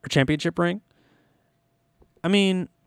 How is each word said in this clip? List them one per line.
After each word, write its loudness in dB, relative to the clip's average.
or -10
championship 0
ring. -2
I -2
mean, 2